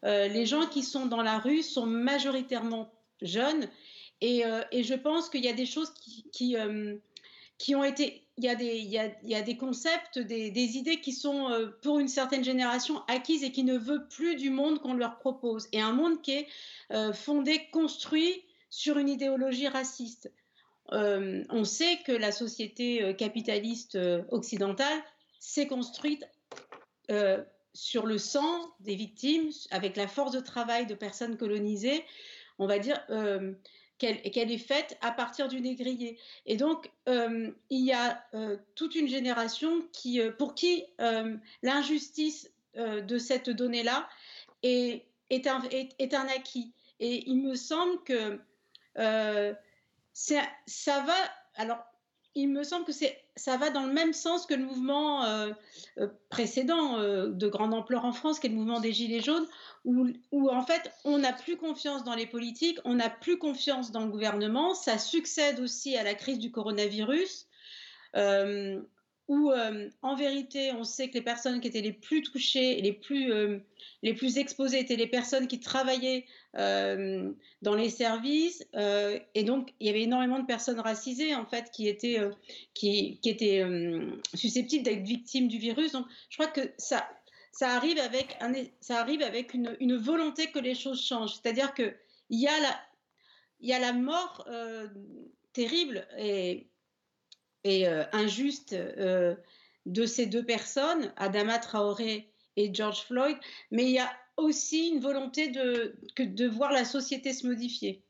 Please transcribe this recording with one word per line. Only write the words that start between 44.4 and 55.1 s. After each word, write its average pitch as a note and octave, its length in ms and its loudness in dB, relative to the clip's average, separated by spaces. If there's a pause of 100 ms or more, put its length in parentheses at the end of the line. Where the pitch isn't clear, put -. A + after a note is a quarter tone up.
est, B3 420 2 (240)
est C4 180 2
un, C4 140 0 (100)
est, C4 260 -4
est C4+ 160 0
un C4+ 140 0
acquis. C4 460 -6 (260)
Et A#3+ 300 -2
il B3+ 80 4
me C4+ 180 2
semble F4 480 0
que, A3 340 -2 (600)
euh, G#3+ 560 2 (580)
c'est, - 300 0 (240)
ça - 420 0
va, E4+ 80 4 (400)
alors, A3+ 240 -2 (540)
il C#4 140 0
me C#4 160 0
semble E4+ 220 -4
que D#4 80 -4
c'est, - 240 -2 (180)
ça C4 220 -2
va C#4+ 140 2
dans C4+ 120 -2
le C4 80 0
même D#4+ 220 4
sens F4 320 -2
que - 80 2
le C4 100 2
mouvement, C4+ 600 0